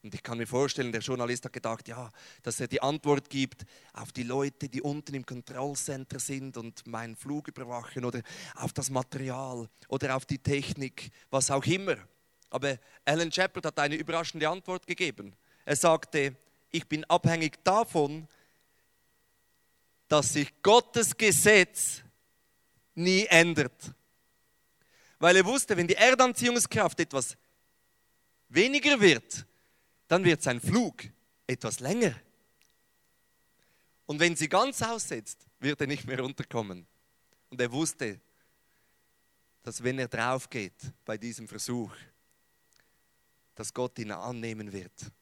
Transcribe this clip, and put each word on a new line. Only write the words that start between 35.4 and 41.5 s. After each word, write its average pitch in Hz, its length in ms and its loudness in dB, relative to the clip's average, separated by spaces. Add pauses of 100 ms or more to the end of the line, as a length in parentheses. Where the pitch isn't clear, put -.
wird 139 220 -4
er 139 80 -2
nicht 143 180 -6
mehr 127 140 -6
runterkommen. 113 640 -8 (640)
Und 123 100 -10
er 120 120 0
wusste, 131 480 -4 (1400)
dass 117 180 -12
wenn 127 160 -2
er 127 80 -4
draufgeht 117 840 -6 (120)
bei 110 140 -8
diesem 113 300 -12
Versuch, 110 440 -8 (1600)